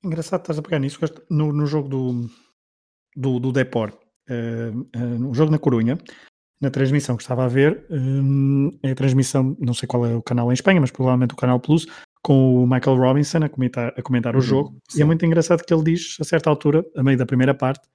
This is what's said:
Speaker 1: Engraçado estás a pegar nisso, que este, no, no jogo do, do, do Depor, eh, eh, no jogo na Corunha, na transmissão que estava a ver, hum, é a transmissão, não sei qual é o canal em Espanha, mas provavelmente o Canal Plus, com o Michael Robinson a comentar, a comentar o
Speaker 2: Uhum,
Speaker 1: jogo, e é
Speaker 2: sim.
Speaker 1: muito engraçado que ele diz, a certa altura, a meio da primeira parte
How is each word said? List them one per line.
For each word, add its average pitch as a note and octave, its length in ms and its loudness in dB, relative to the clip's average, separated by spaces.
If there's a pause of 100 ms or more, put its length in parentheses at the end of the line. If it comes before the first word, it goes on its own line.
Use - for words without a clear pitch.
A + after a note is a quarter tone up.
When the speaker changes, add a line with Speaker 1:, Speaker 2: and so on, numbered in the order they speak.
Speaker 1:
Engraçado E3+ 380 -6
estás D#3 180 -6
a D3+ 40 -8
pegar D#3 160 -4
nisso, C#3 200 -4
que - 60 -4
este, - 240 -8
no, D3+ 240 0
no D3 140 0
jogo C#3+ 240 -2
do, B2 400 -4 (840)
do, C3 240 -2
do B2+ 140 -2
Depor, B2 400 -2 (380)
eh, A#2 420 -6 (220)
eh, A#2 40 -8
no A#2+ 360 -6
jogo D3+ 160 2
na D#3 80 2
Corunha, B2 400 0 (600)
na C#3 120 -2
transmissão C3+ 480 0
que - 40 -10
estava B2+ 220 -2
a B2+ 40 0
ver, C3+ 420 2
hum, C#3 920 0
é C3+ 100 -2
a - 20 -2
transmissão, C3+ 680 0
não B2 140 -2
sei - 120 -8
qual A#2+ 200 0
é A#2 80 0
o A2+ 80 -4
canal B2 280 -2
em B2+ 40 4
Espanha, F3+ 260 2
mas C3 120 0
provavelmente B2+ 420 0
o - 20 -16
Canal B2+ 220 2
Plus, D#3+ 280 0 (360)
com C3 400 4
o B2 80 4
Michael B2+ 280 2
Robinson C3+ 400 2
a D3+ 100 0
comentar, B2 480 -4
a - 40 -10
comentar A#2+ 360 -2
o - 20 4
Speaker 2:
Uhum, C3 40 2
Speaker 1:
jogo, C3+ 340 -2 (140)
e - 80 -4
é - 0 -
Speaker 2:
sim. D3+ 60 4
Speaker 1:
muito E3 220 2
engraçado E3 380 2
que E3+ 100 0
ele D#3+ 80 2
diz, E3 380 -2
a D3+ 40 -4
certa D#3+ 240 0
altura, D3+ 460 2
a C3 80 -2
meio C3+ 160 4
da B2+ 80 0
primeira C3 260 2
parte C3+ 320 -2 (100)